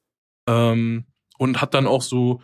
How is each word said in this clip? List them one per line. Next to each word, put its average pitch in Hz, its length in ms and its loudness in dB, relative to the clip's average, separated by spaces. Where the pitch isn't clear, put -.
Ähm, 117 580 0
und 127 240 -2
hat 143 100 -4
dann 135 140 2
auch 131 160 2
so 123 420 -2